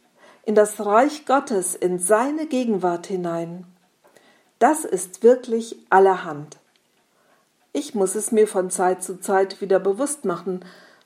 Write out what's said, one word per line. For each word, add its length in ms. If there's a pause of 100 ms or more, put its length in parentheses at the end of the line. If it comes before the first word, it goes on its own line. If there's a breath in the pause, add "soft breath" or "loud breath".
(440 soft breath)
in 100
das 300
Reich 420
Gottes, 480
in 240
seine 480
Gegenwart 640
hinein. 580 (920 soft breath)
Das 260
ist 380
wirklich 560 (120)
allerhand. 680 (1120)
Ich 220
muss 200
es 180
mir 160
von 200
Zeit 340
zu 180
Zeit 400
wieder 180
bewusst 460
machen, 400 (420 loud breath)